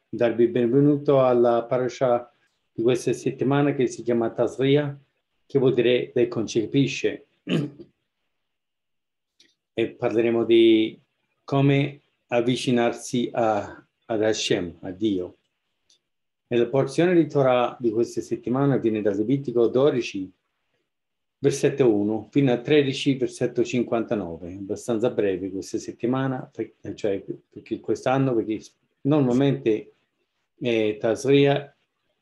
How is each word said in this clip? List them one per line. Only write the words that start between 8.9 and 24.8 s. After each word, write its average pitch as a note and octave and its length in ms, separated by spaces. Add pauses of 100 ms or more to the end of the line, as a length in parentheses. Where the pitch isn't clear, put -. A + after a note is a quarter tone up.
E A2+ 140
parleremo A#2 560
di A2+ 560 (440)
come C#3 560 (260)
avvicinarsi A#2+ 1040
a, G#2+ 540 (180)
ad G#2+ 180
Hashem, G#2 580
a F#2+ 100
Dio. F#2 480 (1080)
E A#2+ 120
la A#2+ 80
porzione C#3 480
di D#3+ 120
Torah B2+ 540
di A#2+ 100
questa A#2 300
settimana C3 560
viene G#2+ 240
dal G2+ 160
Levitico A#2+ 520
dodici, A#2+ 640 (1080)
versetto C#3 540
uno, G#2 380
fino C#3 220
a A#2+ 60
tredici, C3+ 580
versetto A#2+ 480
cinquantanove. G#2 880
Abbastanza G#2 540